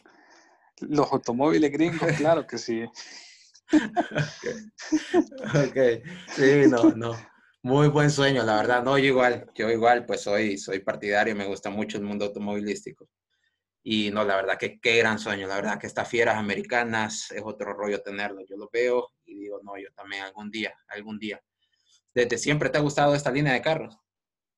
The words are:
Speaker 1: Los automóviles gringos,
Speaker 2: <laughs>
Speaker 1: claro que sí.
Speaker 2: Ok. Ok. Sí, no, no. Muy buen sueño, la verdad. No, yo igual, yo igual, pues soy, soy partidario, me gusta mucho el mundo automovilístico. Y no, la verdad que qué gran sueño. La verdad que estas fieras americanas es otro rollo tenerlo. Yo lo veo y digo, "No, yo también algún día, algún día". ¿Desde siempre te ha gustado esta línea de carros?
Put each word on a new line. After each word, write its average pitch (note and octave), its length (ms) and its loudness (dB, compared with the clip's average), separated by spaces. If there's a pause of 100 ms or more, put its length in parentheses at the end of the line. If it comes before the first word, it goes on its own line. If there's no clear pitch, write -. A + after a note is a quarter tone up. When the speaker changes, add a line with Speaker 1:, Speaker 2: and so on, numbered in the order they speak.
(800)
Speaker 1:
Los D3 320 0
automóviles C#3 580 2
gringos, D#3+ 300 0
Speaker 2:
<laughs> D#3+ 160 0
Speaker 1:
claro D3+ 300 2
que A#2+ 120 -10
sí. A#2 240 -4 (880)
Speaker 2:
Ok. - 720 0 (1120)
Ok. C3 220 2 (580)
Sí, C#3 340 6
no, C3 260 6
no. A2+ 220 -6 (460)
Muy C#3+ 260 6
buen D3 220 4
sueño, C#3 320 2
la A2 140 2
verdad. A#2+ 260 2
No, C3+ 160 2
yo C3+ 80 4
igual, B2 480 2
yo A2 160 -2
igual, A#2 360 4
pues G2 160 -4
soy, G#2 360 0
soy G2 220 -6
partidario, G#2 560 -2
me G2+ 100 -6
gusta G2 240 -8
mucho G#2+ 280 -6
el G2+ 60 -8
mundo G#2 220 -4
automovilístico. G#2 840 -8 (800)
Y G#2+ 240 0
no, G#2+ 140 0
la G2 120 2
verdad F#2+ 220 0
que - 220 -8
qué A#2 180 2
gran A2 200 2
sueño. G2+ 280 -6
La G2 100 -4
verdad G#2 220 -4
que G#2+ 80 -12
estas G#2 220 -6
fieras A#2 280 2
americanas A2 960 -4
es G#2 120 -10
otro G#2 300 -10
rollo G2+ 280 -4
tenerlo. G2+ 440 -8
Yo G2 100 -16
lo G#2 160 -16
veo B2 400 -2 (120)
y E2+ 140 -20
digo, G2+ 240 -12
"No, G2+ 140 -14
yo G2 180 -16
también G2 280 -12
algún G#2 280 -12
día, G#2 240 -8 (140)
algún G#2 300 -12
día". G2+ 220 -10 (760)
¿Desde A#2 240 2
siempre D3 320 0
te D#3 80 0
ha - 20 2
gustado D3 340 2
esta C#3+ 160 -2
línea C#3+ 220 0
de B2 100 0
carros? D#3 360 -4 (600)